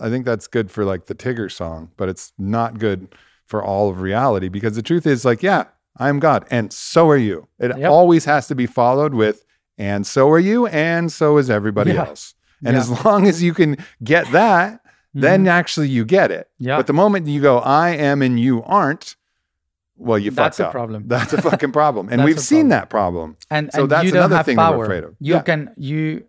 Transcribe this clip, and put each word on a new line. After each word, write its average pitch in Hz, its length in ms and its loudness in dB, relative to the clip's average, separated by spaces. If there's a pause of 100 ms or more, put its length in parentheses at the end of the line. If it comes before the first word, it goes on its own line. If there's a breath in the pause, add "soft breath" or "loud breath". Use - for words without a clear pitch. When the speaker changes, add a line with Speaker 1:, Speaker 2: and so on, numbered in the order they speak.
Speaker 1:
I 113 80 -6
think 123 160 -4
that's 117 220 -4
good 110 220 -4
for, 107 140 -4
like, 95 220 -4
the - 100 -12
Tigger 113 340 -8
song, 82 460 -12
but 95 140 -4
it's - 280 -12
not 113 420 -4
good 98 360 -4 (300 soft breath)
for 107 180 -6
all 101 260 0
of 92 120 -8
reality, 98 480 -2
because 104 260 -6
the 117 80 -6
truth 165 240 -2
is, 127 160 0
like, 120 180 2
yeah, 180 240 0 (320)
I 143 120 -2
am 143 100 -2
God 139 320 2
and 113 220 -4
so - 360 2
are 147 80 4
you. 101 300 -2 (120)
It 123 180 -2
Speaker 2:
Yep. 143 120 0
Speaker 1:
always 165 360 6
has 147 220 0
to 147 80 -6
be 127 100 -2
followed 131 480 0
with, 107 320 0 (320)
"And 101 280 -4
so 135 260 2
are 165 80 6
you, 214 280 2
and 165 440 -2
so 151 260 2
is 131 120 2
everybody 104 440 0
Speaker 2:
Yeah. 151 140 -2
Speaker 1:
else." - 260 -20 (320)
And 120 100 2
Speaker 2:
Yeah. 127 60 2
Speaker 1:
as 117 80 -4
<laughs> 120 160 -6
long 202 220 4
as 170 160 2
you 175 100 0
can 151 240 0 (260 loud breath)
get 143 280 0
that, 196 500 2 (340 soft breath)
then 160 260 4
Speaker 2:
Mm-hmm. 190 80 4 (100)
Speaker 1:
actually 151 300 -2
you 120 160 0
get 160 260 2
it. 85 260 -10
Speaker 2:
Yeah. 131 200 -4
Speaker 1:
But - 100 -2
the 143 60 -2
moment 190 340 2
you 143 140 -2
go, 135 180 4
"I 143 320 2
am 143 320 0
and 123 160 0
you 117 240 0
aren't," 170 520 -2 (840)
well, 113 200 0
you 104 140 -2
Speaker 2:
That's 147 260 -2
Speaker 1:
fucked - 40 -10
Speaker 2:
a 87 60 -2
Speaker 1:
up. 80 40 -6
Speaker 2:
problem. 110 360 -10
Speaker 1:
That's 120 260 -2
a - 80 0
fucking 151 320 -2
problem. 135 360 0
And 120 100 0
Speaker 2:
<laughs> - 0 -
That's 135 60 4
Speaker 1:
we've 156 120 2
Speaker 2:
a 147 40 -8
Speaker 1:
seen 302 200 2
Speaker 2:
problem. 285 80 4
Speaker 1:
that 120 200 0
problem. 87 480 -4 (140)
Speaker 2:
And, 151 220 -4
Speaker 1:
So 139 100 -2
Speaker 2:
and 139 80 0
Speaker 1:
that's 165 140 2
Speaker 2:
you 185 60 0
don't 180 100 2
Speaker 1:
another 165 160 2
Speaker 2:
have 160 100 0
Speaker 1:
thing 135 100 0
Speaker 2:
power. 160 220 2
Speaker 1:
we're 113 60 -6
afraid 90 180 -6
of. 76 160 -20
Speaker 2:
You 151 160 -2
Speaker 1:
Yeah. 165 60 0
Speaker 2:
can, 156 360 -4
you 156 520 -6